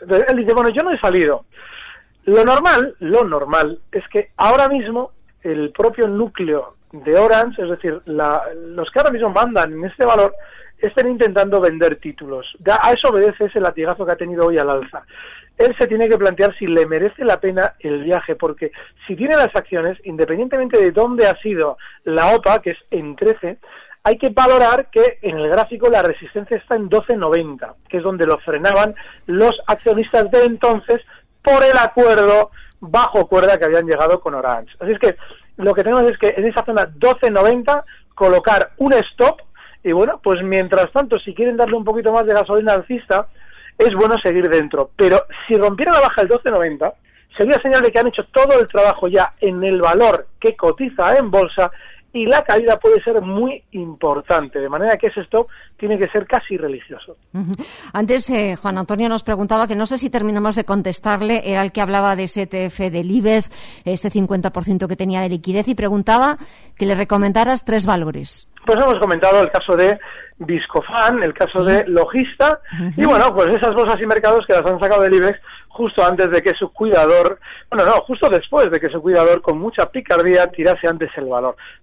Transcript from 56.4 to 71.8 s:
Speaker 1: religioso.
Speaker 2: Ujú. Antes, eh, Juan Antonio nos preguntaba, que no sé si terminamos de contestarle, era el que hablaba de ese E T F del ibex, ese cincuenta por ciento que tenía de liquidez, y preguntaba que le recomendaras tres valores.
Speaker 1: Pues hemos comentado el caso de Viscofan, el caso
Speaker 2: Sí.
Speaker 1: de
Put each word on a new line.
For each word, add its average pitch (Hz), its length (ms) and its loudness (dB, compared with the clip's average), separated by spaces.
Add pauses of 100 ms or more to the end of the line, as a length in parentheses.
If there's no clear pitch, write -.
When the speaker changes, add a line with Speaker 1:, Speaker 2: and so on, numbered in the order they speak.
Speaker 1:
religioso. 139 600 -12 (160)
Speaker 2:
Ujú. 185 180 -6 (400)
Antes, 233 380 -2
eh, 208 260 -2
Juan 190 220 -6
Antonio 208 320 -4
nos 220 120 -4
preguntaba, 220 440 -2
que 202 100 -6
no 214 80 -2
sé 254 140 -6
si 262 100 -6
terminamos 208 480 -4
de 220 80 -2
contestarle, 208 800 -4
era 190 180 -2
el 190 80 -4
que 214 120 -4
hablaba 196 340 0
de 190 80 -6
ese 196 180 -8
E 185 40 -8
T 185 180 -6
F 185 260 -6
del 175 200 -6
ibex, 214 400 0 (340)
ese 185 240 -6
cincuenta 190 420 -4
por 175 140 -8
ciento 185 240 -4
que 185 80 -8
tenía 190 240 -4
de 185 80 -4
liquidez, 185 400 -4
y 254 60 -4
preguntaba 220 640 0 (400)
que 196 80 -4
le 196 80 0
recomendaras 202 720 -2
tres 220 180 -2
valores. 160 640 -6 (160)
Speaker 1:
Pues 220 180 2
hemos 247 160 2
comentado 190 440 2
el 190 80 0
caso 185 260 0
de 196 220 4 (400)
Viscofan, 202 840 -2
el 156 120 -2
caso 185 300 -2
Speaker 2:
Sí. 190 80 2
Speaker 1:
de 208 160 2